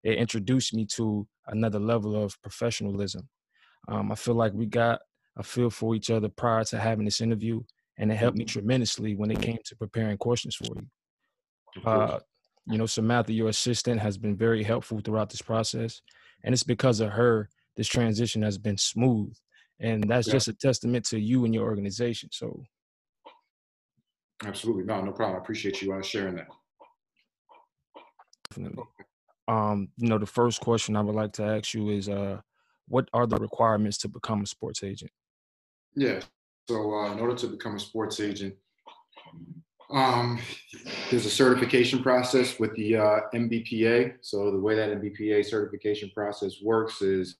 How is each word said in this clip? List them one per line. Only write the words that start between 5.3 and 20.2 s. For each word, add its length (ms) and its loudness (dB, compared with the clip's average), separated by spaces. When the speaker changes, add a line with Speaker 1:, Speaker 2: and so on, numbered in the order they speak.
Speaker 1:
a 60 -10
feel 300 0
for 240 -2
each 160 -2
other 180 2
prior 360 2
to 120 -6
having 280 0
this 160 -2
interview, 420 0
and 140 2
it 40 2
helped 220 2
me 80 -2
tremendously 680 0
when 160 -2
it 100 -2
came 240 -2
to 100 -14
preparing 420 -4
questions 380 -2
for 200 -8
you. 120 -12
Speaker 2:
Of 60 -14
course. 280 2
Speaker 1:
Uh, 80 -4
you 100 0
know, 80 2
Samantha, 480 2
your 160 2
assistant, 500 0
has 200 0
been 160 -2
very 280 2
helpful 400 -2
throughout 280 -2
this 100 -10
process, 600 -2
and 100 2
it's 100 2
because 360 2
of 100 0
her 400 4
this 120 -2
transition 560 0
has 160 0
been 180 -2
smooth, 580 2
and 240 0
that's 240 2